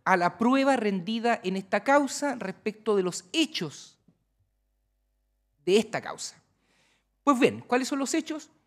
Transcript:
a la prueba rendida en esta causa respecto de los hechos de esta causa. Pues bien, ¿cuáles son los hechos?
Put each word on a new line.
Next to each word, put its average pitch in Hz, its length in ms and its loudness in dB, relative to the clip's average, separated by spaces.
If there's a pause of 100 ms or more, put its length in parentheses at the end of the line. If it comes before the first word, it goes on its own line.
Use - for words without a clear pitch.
a 185 100 6
la 180 220 0
prueba 269 360 4
rendida 214 680 -2
en 185 100 -2
esta 190 300 -4
causa 277 520 2
respecto 208 600 -4
de 196 60 2
los 180 280 -4
hechos - 680 -4 (1700)
de 185 100 4
esta 214 240 0
causa. - 420 -14 (840)
Pues 277 140 4
bien, 123 280 2
¿cuáles 247 220 0
son 285 100 -4
los 269 160 -4
hechos? 311 340 -6 (180)